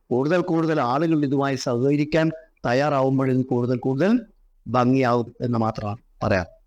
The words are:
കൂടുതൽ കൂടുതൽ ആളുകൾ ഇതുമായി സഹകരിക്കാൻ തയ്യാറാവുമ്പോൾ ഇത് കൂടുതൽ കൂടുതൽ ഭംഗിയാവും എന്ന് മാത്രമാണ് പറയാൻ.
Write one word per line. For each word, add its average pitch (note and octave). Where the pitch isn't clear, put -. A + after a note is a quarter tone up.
കൂടുതൽ D3
കൂടുതൽ E3
ആളുകൾ D3
ഇതുമായി C#3
സഹകരിക്കാൻ D3
തയ്യാറാവുമ്പോൾ C3+
ഇത് B2+
കൂടുതൽ B2
കൂടുതൽ C#3
ഭംഗിയാവും A#2+
എന്ന് A#2+
മാത്രമാണ് G#2+
പറയാൻ. G2+